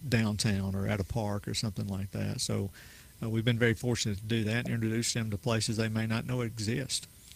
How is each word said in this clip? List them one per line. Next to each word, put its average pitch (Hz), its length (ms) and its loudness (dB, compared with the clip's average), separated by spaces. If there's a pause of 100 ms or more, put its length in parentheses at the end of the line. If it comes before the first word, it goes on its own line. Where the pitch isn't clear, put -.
downtown 104 680 2
or 98 120 0
at 107 120 2
a 98 60 0
park 104 420 -2
or 107 60 -2
something 107 340 -2
like 98 240 -4
that. 104 300 -4
So, 104 300 -2 (520)
uh, 117 60 -2
we've 110 160 0
been 120 140 4
very 117 160 6
fortunate 117 420 0
to 101 80 -10
do 113 200 2
that 117 200 0
and 123 80 -2
introduce 113 400 0
them 113 160 -2
to 101 80 -2
places 113 400 2
they 110 100 2
may 110 200 0
not 110 180 0
know 127 160 -2
exist. 117 680 -2 (280)